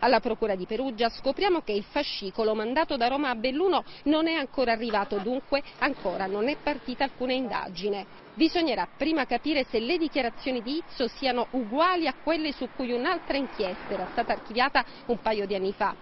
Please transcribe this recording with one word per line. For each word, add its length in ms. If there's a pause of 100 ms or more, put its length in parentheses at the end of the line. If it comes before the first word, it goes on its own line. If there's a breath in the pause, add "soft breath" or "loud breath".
Alla 160
Procura 360
di 100
Perugia 440
scopriamo 520
che 120
il 100
fascicolo 720
mandato 420
da 100
Roma 220
a 60
Belluno 480 (220 loud breath)
non 220
è 60
ancora 380
arrivato, 480
dunque 420 (160 loud breath)
ancora 480
non 240
è 80
partita 460
alcuna 300
indagine. 1000
Bisognerà 540 (100)
prima 280
capire 400
se 140
le 180
dichiarazioni 680
di 140
Izzo 300
siano 440
uguali 560
a 160
quelle 300
su 200
cui 200
un'altra 420
inchiesta 580
era 200
stata 180
archiviata 540 (220 loud breath)
un 120
paio 260
di 80
anni 200
fa. 280